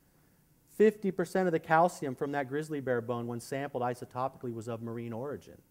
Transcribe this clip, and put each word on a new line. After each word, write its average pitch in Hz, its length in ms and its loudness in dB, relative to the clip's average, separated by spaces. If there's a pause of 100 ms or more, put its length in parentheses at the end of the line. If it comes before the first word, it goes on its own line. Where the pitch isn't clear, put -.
(760)
Fifty 214 340 4
percent 185 380 0
of 165 40 4
the 160 60 2
calcium 160 560 4
from 143 180 -4
that 143 160 -2
grizzly 151 320 -4
bear 123 200 2
bone, 117 260 -2
when 117 140 -6
sampled 139 420 -4
isotopically, 123 720 -4
was 113 140 -8
of 117 140 -6
marine 117 300 -8
origin. 123 480 -10 (100)